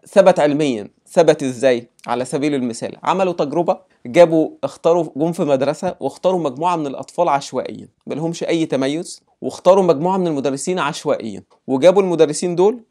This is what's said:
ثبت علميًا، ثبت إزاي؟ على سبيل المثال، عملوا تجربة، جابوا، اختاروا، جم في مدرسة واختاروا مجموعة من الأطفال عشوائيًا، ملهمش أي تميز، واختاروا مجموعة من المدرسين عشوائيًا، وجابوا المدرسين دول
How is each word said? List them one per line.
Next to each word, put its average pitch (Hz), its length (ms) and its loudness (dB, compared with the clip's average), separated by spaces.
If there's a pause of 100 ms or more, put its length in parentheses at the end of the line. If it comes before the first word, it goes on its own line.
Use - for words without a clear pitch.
ثبت 180 340 4
علميًا، 143 480 0 (240)
ثبت 160 300 4
إزاي؟ 127 460 0 (180)
على 120 180 -4
سبيل 147 300 -4
المثال، 123 480 -6
عملوا 180 300 0
تجربة، 170 460 -2 (280)
جابوا، 160 440 4 (140)
اختاروا، 165 400 0 (120)
جم 165 160 -2
في 170 120 -4
مدرسة 143 560 -2
واختاروا 180 400 -2
مجموعة 160 360 -2
من 151 100 -4
الأطفال 165 420 -4
عشوائيًا، 135 600 -4 (180)
ملهمش 151 380 -6
أي 165 220 0
تميز، 143 560 -4 (200)
واختاروا 180 420 2
مجموعة 170 320 0
من 180 100 0
المدرسين 139 520 -4
عشوائيًا، 135 640 -6 (240)
وجابوا 170 360 4
المدرسين 165 540 0
دول 214 240 2 (100)